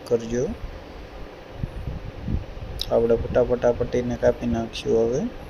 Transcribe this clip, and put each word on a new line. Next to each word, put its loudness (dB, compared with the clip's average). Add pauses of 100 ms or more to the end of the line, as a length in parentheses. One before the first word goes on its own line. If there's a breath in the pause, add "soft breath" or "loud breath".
કરજો. 2 (2500)
આપણે 6
ફટાફટ 2
આ 8
પટ્ટીને 0
કાપી 2
નાખશું 0
હવે. 0